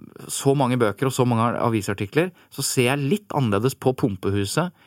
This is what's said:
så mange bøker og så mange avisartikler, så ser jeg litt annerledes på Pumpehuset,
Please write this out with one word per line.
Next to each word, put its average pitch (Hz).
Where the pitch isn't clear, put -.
så -
mange 127
bøker 113
og 131
så 127
mange 117
avisartikler, 113
så -
ser 123
jeg 147
litt 208
annerledes 117
på -
Pumpehuset, 101